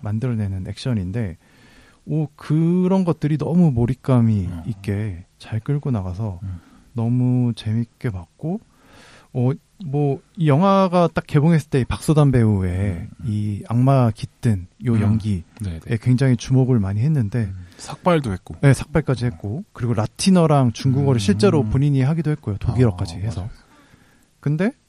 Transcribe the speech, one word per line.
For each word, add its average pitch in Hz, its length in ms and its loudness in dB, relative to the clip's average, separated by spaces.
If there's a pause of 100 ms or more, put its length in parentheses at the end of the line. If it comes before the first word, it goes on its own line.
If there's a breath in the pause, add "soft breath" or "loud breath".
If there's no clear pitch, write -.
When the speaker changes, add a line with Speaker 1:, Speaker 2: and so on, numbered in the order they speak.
Speaker 1:
만들어내는 107 680 -4
액션인데, 101 680 -6 (680 soft breath)
오, 151 200 -2 (100)
그런 180 680 0
것들이 151 340 0
너무 165 320 2
몰입감이 117 760 2
Speaker 2:
음. 87 200 -8
Speaker 1:
있게 101 580 -6 (140)
잘 - 200 -8
끌고 143 320 -4
나가서 92 520 -4
Speaker 2:
음. 92 180 -10 (320 loud breath)
Speaker 1:
너무 123 640 0
재밌게 113 540 -4
봤고, 147 500 -8 (720 soft breath)
어, 127 180 0 (340)
뭐, 143 360 -2 (160)
이 160 100 0
영화가 180 680 4
딱 - 140 -6
개봉했을 151 440 2
때 139 100 2
이 117 40 0
박소담 143 460 2
배우의 98 600 2
Speaker 2:
음, 85 260 -10
음. - 80 -12
Speaker 1:
이 104 400 -4
악마 127 440 2
깃든 101 580 -4 (160)
요 120 100 0
Speaker 2:
음. 110 60 2
Speaker 1:
연기에 104 420 0 (180)
Speaker 2:
네, 85 200 -6
네. - 160 -4
Speaker 1:
굉장히 127 400 2
주목을 127 420 2
많이 101 220 0
했는데, 123 440 0
Speaker 2:
음. 95 220 -10 (120)
삭발도 156 540 -2
했고. 90 280 -10
Speaker 1:
네, 139 140 4
삭발까지 135 520 -2
했고, 113 460 -6
그리고 120 220 -4
라틴어랑 147 760 2
중국어를 135 440 0
Speaker 2:
음. - 20 0
Speaker 1:
실제로 175 460 2
본인이 135 380 0
하기도 151 280 0
했고요. 107 280 -4
독일어까지 101 580 0
Speaker 2:
아, - 20 -10
Speaker 1:
해서. 98 220 -6
Speaker 2:
맞아요. 101 120 -10 (840 soft breath)
Speaker 1:
근데 156 340 -2 (160)